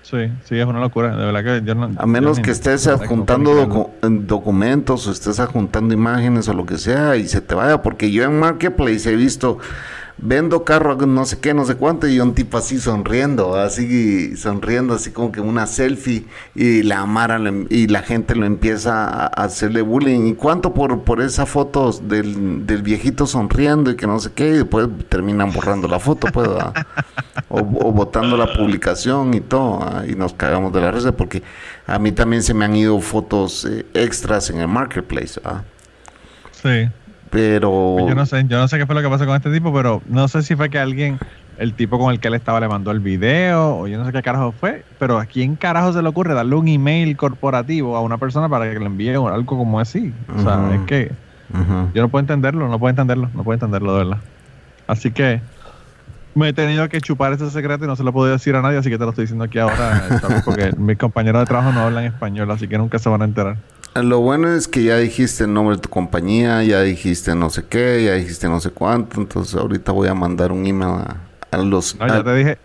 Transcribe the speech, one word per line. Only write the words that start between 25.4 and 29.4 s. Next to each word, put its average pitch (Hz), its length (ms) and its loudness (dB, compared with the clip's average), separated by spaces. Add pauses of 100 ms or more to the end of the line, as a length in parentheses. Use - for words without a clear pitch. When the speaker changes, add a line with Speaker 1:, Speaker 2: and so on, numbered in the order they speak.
Speaker 2:
borrando 98 340 -2
la 90 120 0
foto, 147 340 0
pues, 117 160 0
¿verdad? 92 240 -4
Speaker 1:
<laughs> 156 120 -4 (600)
Speaker 2:
O, 107 120 -2
o 107 320 0
botando 113 460 0
la 113 160 0
publicación 107 800 0
y 104 80 0